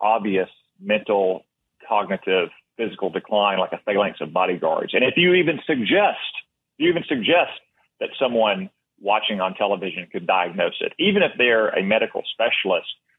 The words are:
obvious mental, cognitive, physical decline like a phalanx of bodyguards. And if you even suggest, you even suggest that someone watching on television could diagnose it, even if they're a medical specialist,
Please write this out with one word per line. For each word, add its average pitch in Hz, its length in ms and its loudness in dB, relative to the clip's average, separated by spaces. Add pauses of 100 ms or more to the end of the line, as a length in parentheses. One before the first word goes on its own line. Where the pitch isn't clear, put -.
obvious 101 480 0 (320)
mental, 101 640 -2 (420)
cognitive, 92 640 -2 (260)
physical 98 340 -6
decline 98 500 0
like 90 120 -2
a 87 140 -6
phalanx 101 340 0
of 78 140 -8
bodyguards. 87 600 0
And 233 120 2
if - 100 0
you 180 200 4
even 165 300 2
suggest, 156 540 2 (580)
you 160 120 2
even 175 180 0
suggest 151 480 0 (460)
that 98 80 -4 (100)
someone 110 500 2 (300)
watching 104 400 0
on 95 160 -2
television 92 560 -2
could 87 160 -8
diagnose 90 540 0
it, - 180 -4
even 196 240 2
if 151 140 0
they're 117 320 4
a 92 120 0
medical 107 420 0 (100)
specialist, 98 540 -2 (320)